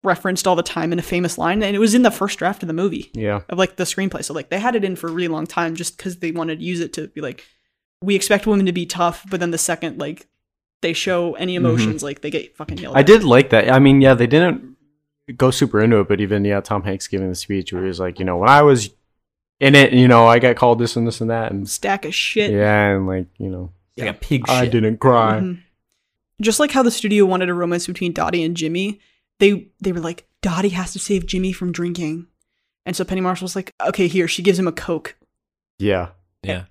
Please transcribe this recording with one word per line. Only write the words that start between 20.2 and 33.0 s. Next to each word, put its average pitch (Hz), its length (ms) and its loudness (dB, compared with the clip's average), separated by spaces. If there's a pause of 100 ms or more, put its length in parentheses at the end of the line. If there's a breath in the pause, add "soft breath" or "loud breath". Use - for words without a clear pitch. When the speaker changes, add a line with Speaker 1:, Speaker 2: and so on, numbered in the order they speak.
Speaker 2:
I 117 100 8
got 123 160 4
called 120 240 2
this 117 160 -2
and 117 140 -2
this 113 120 -8
and 113 80 -4
that." 113 220 -4
And 98 180 -8
Speaker 1:
Stack 196 360 -6
of 156 100 -8
shit. - 380 -2
Speaker 2:
yeah, 104 380 2
and, 95 180 -2
like, 92 180 -4 (100)
you 101 140 -8
know, 90 220 -12 (240)
Speaker 3:
It's 117 100 -8
like 95 80 -6
a - 40 -18
pig 131 300 -4
Speaker 2:
"I 127 140 2
Speaker 3:
shit. 120 100 0
Speaker 2:
didn't 110 280 0
cry." 113 400 4
Speaker 1:
Mm-hmm. 180 200 -6 (800)
Just 214 200 0
like 294 100 2
how 269 140 2
the 240 80 2
studio 208 340 2
wanted 185 220 0
a 175 60 -2
romance 175 340 -4
between 175 240 -6
Dottie 165 320 -2
and 170 120 -4
Jimmy, 175 440 -6 (400)
they, 202 280 2 (120)
they 190 120 -4
were 170 80 -6
like, 165 260 -10 (140)
"Dottie 185 300 -2
has 180 220 -8
to 196 80 -12
save 190 260 -4
Jimmy 185 260 -4
from 180 200 -8
drinking." 170 540 -8 (600)
And 180 100 -8
so 185 80 -4